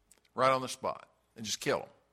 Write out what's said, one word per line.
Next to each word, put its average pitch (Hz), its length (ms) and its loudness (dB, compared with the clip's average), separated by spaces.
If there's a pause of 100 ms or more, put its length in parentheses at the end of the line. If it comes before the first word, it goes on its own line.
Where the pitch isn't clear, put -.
(340)
right 131 180 4
on 131 100 2
the 123 80 -6
spot - 380 -6 (280)
and 226 100 -12
just 202 140 -6
kill - 200 0
'em. - 100 -10 (240)